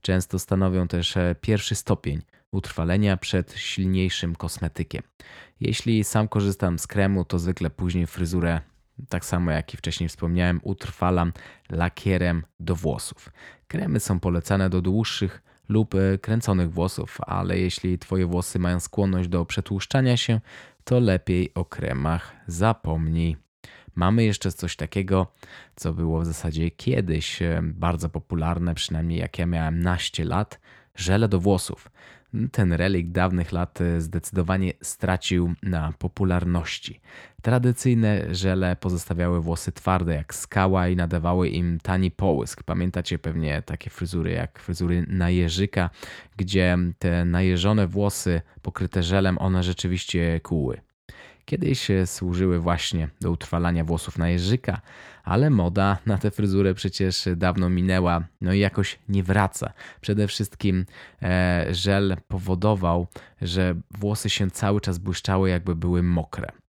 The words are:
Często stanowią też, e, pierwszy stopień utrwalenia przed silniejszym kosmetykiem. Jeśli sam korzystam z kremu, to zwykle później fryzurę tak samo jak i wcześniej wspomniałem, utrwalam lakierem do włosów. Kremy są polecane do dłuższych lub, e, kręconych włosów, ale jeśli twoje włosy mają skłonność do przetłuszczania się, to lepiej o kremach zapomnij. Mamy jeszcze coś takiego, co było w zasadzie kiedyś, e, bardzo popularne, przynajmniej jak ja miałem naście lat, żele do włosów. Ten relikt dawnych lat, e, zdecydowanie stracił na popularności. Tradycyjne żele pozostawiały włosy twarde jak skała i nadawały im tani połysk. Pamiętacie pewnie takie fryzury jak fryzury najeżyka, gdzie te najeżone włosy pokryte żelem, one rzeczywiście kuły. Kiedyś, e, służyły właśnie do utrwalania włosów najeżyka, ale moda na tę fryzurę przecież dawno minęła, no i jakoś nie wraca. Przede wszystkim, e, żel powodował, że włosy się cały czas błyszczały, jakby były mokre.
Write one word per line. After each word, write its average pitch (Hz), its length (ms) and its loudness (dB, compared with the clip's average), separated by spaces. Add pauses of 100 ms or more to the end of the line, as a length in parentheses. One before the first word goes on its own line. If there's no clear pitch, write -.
Często 92 380 -2
stanowią 92 480 0
też, 87 300 -2
e, 87 240 2
pierwszy 107 340 0
stopień 80 460 -2 (300)
utrwalenia 95 680 0
przed - 360 -2
silniejszym 92 840 -2
kosmetykiem. - 680 -6 (560)
Jeśli 113 440 0
sam 107 240 2
korzystam 98 520 0
z - 80 -8
kremu, 98 380 2
to 90 140 0
zwykle 85 300 -2
później 87 380 -2
fryzurę 85 540 0 (480)
tak - 160 -4
samo 87 260 0
jak 78 220 -2
i - 40 -14
wcześniej 85 320 -4
wspomniałem, 87 540 0
utrwalam 90 680 0 (360)
lakierem 87 720 0 (160)
do 85 160 -2
włosów. - 540 -6 (380)
Kremy 160 320 -2
są 92 200 0
polecane 92 500 0
do 90 120 2
dłuższych 95 600 -2 (280)
lub, 110 260 2
e, 95 220 2
kręconych 95 540 0
włosów, - 500 -4
ale 92 380 -2
jeśli 90 400 -2
twoje 92 260 0
włosy 87 340 -2
mają 90 200 2
skłonność 92 500 0
do 85 160 0
przetłuszczania 123 720 0
się, 113 240 0 (420)
to 127 160 2
lepiej 92 540 2
o 90 120 -2
kremach 76 680 -4 (120)
zapomnij. 82 880 0 (580)
Mamy 101 280 4
jeszcze 98 280 0
coś - 240 -6
takiego, 95 560 0 (440)
co - 180 -4
było 80 280 0
w 82 40 0
zasadzie 82 460 -2
kiedyś, 92 720 -2
e, 82 220 0
bardzo 82 460 -2
popularne, 85 680 -2
przynajmniej 82 440 -2
jak 82 200 -6
ja 85 60 0
miałem 82 360 0
naście 87 440 -2
lat, 90 340 -2 (360)
żele 95 320 2
do 98 120 4
włosów. 92 520 0 (600)
Ten 92 220 2
relikt 87 380 0
dawnych 90 400 2
lat, 90 300 -4
e, 85 200 2
zdecydowanie 90 800 -2
stracił 90 720 0 (100)
na 80 360 -2
popularności. 87 1040 -2 (400)
Tradycyjne 117 920 2
żele 92 400 2
pozostawiały 87 680 -2
włosy 85 300 -4
twarde 87 420 0
jak 76 220 -6
skała 95 520 2
i 90 80 2
nadawały 87 540 2
im 85 300 0
tani 92 320 0
połysk. 78 520 -2
Pamiętacie 87 560 -2
pewnie 78 420 -2
takie - 280 -10
fryzury 85 420 -4
jak 82 280 -6
fryzury 87 480 -2
najeżyka, 90 840 0 (480)
gdzie 92 400 2 (220)
te 87 260 2
najeżone 92 640 2
włosy 95 540 0 (200)
pokryte - 420 -2
żelem, 92 340 2
one 92 260 2
rzeczywiście 87 760 0
kuły. 71 420 -2 (680)
Kiedyś, - 420 -2
e, 95 160 4
służyły 90 520 0
właśnie 85 500 0 (120)
do 87 100 0
utrwalania 85 520 0
włosów 82 340 -2
najeżyka, 87 640 0 (420)
ale 120 260 2
moda 98 560 4
na 104 120 2
tę 104 140 0
fryzurę 98 420 2
przecież 95 600 -2
dawno 90 340 2
minęła, 90 540 2 (180)
no 92 120 2
i 101 60 4
jakoś 98 400 0 (100)
nie 98 140 2
wraca. 95 500 0 (280)
Przede 104 260 0
wszystkim, 95 580 0 (360)
e, 90 500 2
żel 95 460 2 (100)
powodował, 92 800 2 (340)
że 90 340 0 (160)
włosy 104 380 -4
się 98 220 0
cały 101 300 0
czas 90 160 -2
błyszczały, 95 520 0
jakby 87 260 0
były 87 280 0
mokre. 87 480 -2 (200)